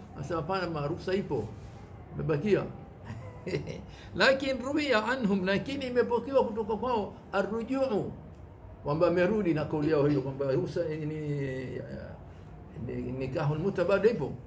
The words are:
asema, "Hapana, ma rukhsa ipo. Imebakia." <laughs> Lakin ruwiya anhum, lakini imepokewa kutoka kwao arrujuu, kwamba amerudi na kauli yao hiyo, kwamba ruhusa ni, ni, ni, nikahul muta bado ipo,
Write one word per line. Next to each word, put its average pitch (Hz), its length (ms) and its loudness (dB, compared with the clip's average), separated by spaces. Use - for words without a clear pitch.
asema, 165 200 -2
"Hapana, 175 300 -2
ma 147 160 -2
rukhsa - 280 -2
ipo. 135 340 -2
Imebakia." 151 500 2
<laughs> - 720 -8
Lakin 262 480 4
ruwiya 269 420 2
anhum, 214 400 2
lakini 202 420 0
imepokewa 240 580 4
kutoka 220 320 -2
kwao 226 380 0
arrujuu, 220 800 0
kwamba 160 240 4
amerudi 180 460 4
na 151 100 0
kauli 151 260 2
yao 147 160 6
hiyo, 143 160 6
kwamba 135 300 0
ruhusa 170 320 2
ni, 156 120 -2
ni, 156 140 -4
ni, 123 260 -4
nikahul 143 460 0
muta 190 260 0
bado 196 260 6
ipo, 147 220 -2